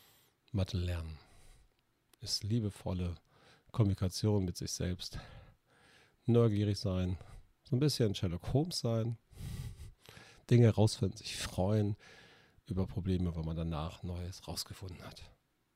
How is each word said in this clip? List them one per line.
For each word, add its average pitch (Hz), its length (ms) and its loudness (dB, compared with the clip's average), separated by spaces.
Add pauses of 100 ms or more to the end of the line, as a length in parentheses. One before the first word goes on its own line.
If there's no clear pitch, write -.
(520)
Mathe 95 260 0
lernen 82 400 -4 (1040)
ist - 240 -4
liebevolle 95 720 0 (560)
Kommunikation 101 720 2
mit 87 140 -2
sich - 140 -6
selbst, - 480 -4 (1080)
neugierig 104 540 4
sein, 92 380 0 (460)
so - 120 -2
ein 123 40 2
bisschen 127 360 2
Sherlock - 380 -2
Holmes 160 260 0
sein, 113 380 -2 (1300)
Dinge 120 160 10
herausfinden, 104 520 4
sich - 200 -10
freuen 101 580 0 (720)
über 92 180 -2
Probleme, 90 500 -2
weil 80 80 -4
man 80 120 -4
danach 82 480 -4
Neues 87 440 -8
rausgefunden - 560 -10
hat. - 200 -16 (520)